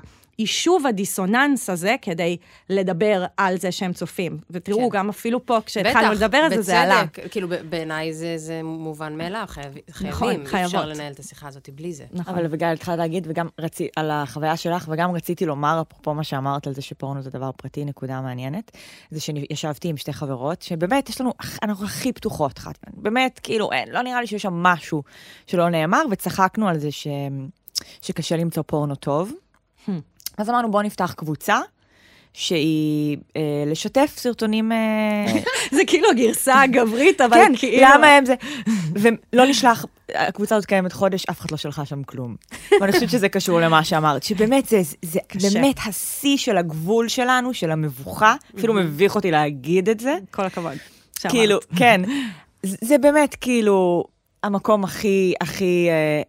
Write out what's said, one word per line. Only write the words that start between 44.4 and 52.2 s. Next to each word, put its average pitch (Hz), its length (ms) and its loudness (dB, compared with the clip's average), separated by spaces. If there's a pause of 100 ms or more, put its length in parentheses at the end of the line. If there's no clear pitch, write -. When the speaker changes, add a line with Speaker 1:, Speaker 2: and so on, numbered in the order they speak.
Speaker 3:
זה, 214 120 4 (220)
זה 170 260 -4
Speaker 1:
קשה. 196 220 0
Speaker 3:
באמת 254 260 2 (100)
השיא 277 500 -2
של 220 200 2
הגבול 175 520 0
שלנו, 254 460 0
של 160 160 -2
המבוכה, 156 640 0 (240)
אפילו 220 160 0
Speaker 2:
מהמם. 185 120 2
Speaker 3:
מביך 175 280 2
אותי 196 160 0
להגיד 151 580 0
את 226 120 0
זה. 269 160 -2 (140)
Speaker 1:
כל 202 140 -4
הכבוד 170 280 -6 (460)
שאמרת. 165 180 -2
Speaker 3:
כאילו, 208 220 4 (180)
כן. 220 240 6 (600)